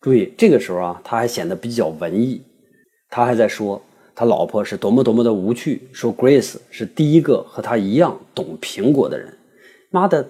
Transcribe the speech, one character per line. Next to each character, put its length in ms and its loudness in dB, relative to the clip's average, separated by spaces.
注 140 2
意， 200 0
这 140 4
个 100 6
时 120 -8
候 80 -4
啊， 240 -6
他 120 -6
还 120 0
显 200 -6
得 80 -6
比 160 -10
较 180 -2
文 300 -4
艺， 220 -2
他 160 -2
还 120 2
在 120 4
说 320 -4
他 100 -2
老 220 2
婆 180 -4
是 100 -10
多 140 -4
么 140 4
多 100 2
么 100 2
的 80 2
无 220 -2
趣， 400 -6
说 240 -4
Grace 380 4
是 120 -10
第 300 0
一 80 8
个 220 0
和 180 -14
他 160 -2
一 160 -2
样 260 2
懂 260 -10
苹 320 -2
果 160 2
的 120 -6
人。 120 -18
妈 160 2
的， 220 0